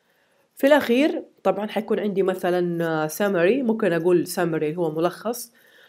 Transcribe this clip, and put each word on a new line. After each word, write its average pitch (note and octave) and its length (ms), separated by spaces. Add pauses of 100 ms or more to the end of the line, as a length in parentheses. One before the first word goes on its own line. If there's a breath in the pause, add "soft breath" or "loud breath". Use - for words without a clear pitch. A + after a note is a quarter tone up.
(560)
في - 120
الأخير C#4+ 560 (200)
طبعًا G3+ 240
حيكون G#3+ 320
عندي F#3+ 240
مثلًا، F3 600
آه، D#3 220
summary، G3 560
ممكن A3 300
أقول E3+ 340
summary - 120
اللي D#3+ 380
هو E3 140
ملخص. F3 600 (380 soft breath)